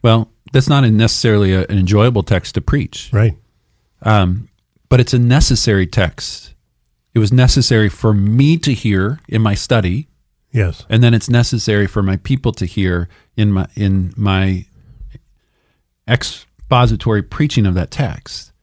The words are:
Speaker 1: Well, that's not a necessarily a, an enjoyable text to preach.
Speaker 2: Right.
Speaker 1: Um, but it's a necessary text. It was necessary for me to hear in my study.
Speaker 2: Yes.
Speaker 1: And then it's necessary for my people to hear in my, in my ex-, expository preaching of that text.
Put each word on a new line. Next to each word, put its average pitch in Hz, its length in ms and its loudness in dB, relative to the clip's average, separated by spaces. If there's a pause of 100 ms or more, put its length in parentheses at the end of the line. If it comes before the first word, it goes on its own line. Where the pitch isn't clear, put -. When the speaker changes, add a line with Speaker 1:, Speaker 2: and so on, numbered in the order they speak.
Speaker 1:
Well, 113 280 0 (220)
that's 135 160 0
not 143 160 2
a 113 60 4
necessarily 107 600 2
a, 95 140 2
an 101 120 -2
enjoyable 104 440 2
text - 320 -4
to - 60 -2
preach. - 520 -4
Speaker 2:
Right. 110 240 0 (640)
Speaker 1:
Um, 101 460 0 (400)
but 127 120 4
it's 120 120 0
a 127 60 2
necessary 120 680 2
text. - 680 -6 (600)
It - 40 2
was 107 140 2
necessary 123 560 2
for 107 260 -2
me 117 440 2
to 143 140 -2
hear 104 560 -2
in 110 140 -2
my 107 120 0
study. 107 540 -2 (420)
Speaker 2:
Yes. 98 380 -2
Speaker 1:
And 113 140 2
then 117 120 4
it's 110 140 -2
necessary 110 580 0
for 101 160 -4
my 95 140 -2
people 127 360 -2
to - 120 -8
hear 87 440 -2 (280)
in 104 160 0
my, 95 140 -2 (100)
in 98 400 -2
my 95 480 -2 (1400)
ex-, - 400 -6 (220)
expository 113 540 0
preaching 143 420 -2
of 95 80 0
that 90 180 -4
text. - 640 -10 (100)